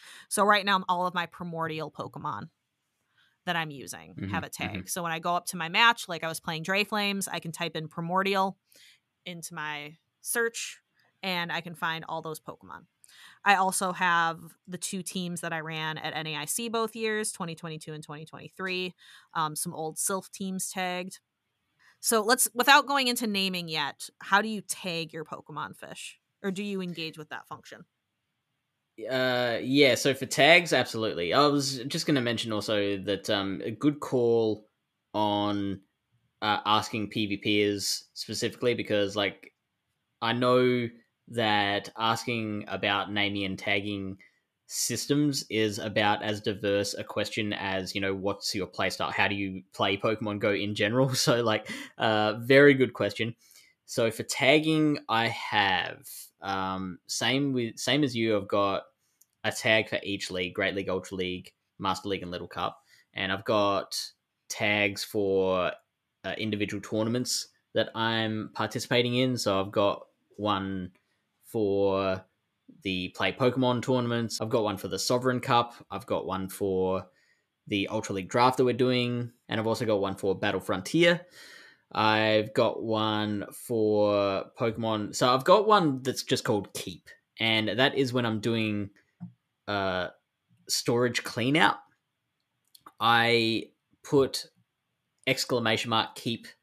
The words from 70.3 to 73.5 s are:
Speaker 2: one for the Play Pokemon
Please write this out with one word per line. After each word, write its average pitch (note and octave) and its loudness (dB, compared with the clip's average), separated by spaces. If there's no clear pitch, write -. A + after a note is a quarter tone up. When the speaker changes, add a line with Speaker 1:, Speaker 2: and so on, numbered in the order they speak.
Speaker 2:
one F#2+ -4
for G2 0
the F#2 -4
Play F#2+ -2
Pokemon B2 2